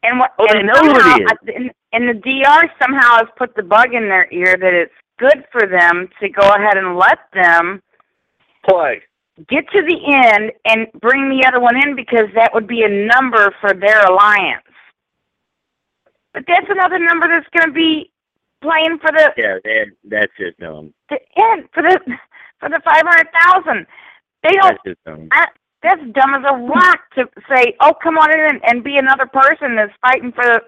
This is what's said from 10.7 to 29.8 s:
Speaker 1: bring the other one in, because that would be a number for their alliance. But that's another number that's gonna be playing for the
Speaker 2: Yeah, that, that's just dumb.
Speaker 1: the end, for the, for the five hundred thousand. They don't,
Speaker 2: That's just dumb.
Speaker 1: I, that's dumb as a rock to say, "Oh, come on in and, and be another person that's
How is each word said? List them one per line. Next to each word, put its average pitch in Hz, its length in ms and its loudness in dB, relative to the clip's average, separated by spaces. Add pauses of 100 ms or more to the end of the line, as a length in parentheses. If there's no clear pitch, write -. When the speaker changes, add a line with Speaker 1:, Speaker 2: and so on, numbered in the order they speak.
Speaker 1:
bring 269 300 -2
the 262 160 0
other 254 140 0
one 240 220 2
in, 285 140 -4
because 233 380 -2
that 226 200 2
would 220 120 -4
be 233 160 -4
a 214 60 0
number 220 720 0
for 202 140 -2
their 202 280 2
alliance. 190 600 2 (1700)
But 254 140 -16
that's 370 240 0
another 370 280 -2
number 339 300 0
that's 330 200 -2 (100)
gonna 320 140 0
be 311 380 -2 (520)
playing 320 380 -2
for 320 120 -2
the 302 240 2
Speaker 2:
Yeah, 104 280 -4
that, 110 220 -4 (180)
that's 104 340 -4
just 90 200 -10
dumb. 78 340 -18 (160)
Speaker 1:
the - 100 -8 (180)
end, 415 380 0
for 311 80 -4
the, 349 160 2 (600)
for - 100 -10
the 320 160 -6
five 311 220 2
hundred 330 260 2
thousand. 330 540 0 (560)
They 311 100 2
don't, - 100 2
Speaker 2:
That's - 240 2
just 90 180 -16
dumb. - 280 -18
Speaker 1:
I, 320 140 0 (360)
that's 320 200 0 (100)
dumb 269 220 0
as 262 120 -6
a 277 100 0
rock 311 440 0 (160)
to 254 80 -2 (240)
say, 254 320 0
"Oh, 311 220 4
come 320 160 -2
on 311 200 4
in - 20 0 (100)
and, 262 140 -6
and 240 200 -2
be 285 140 -4
another 269 260 0
person 269 520 0
that's 208 160 -2 (100)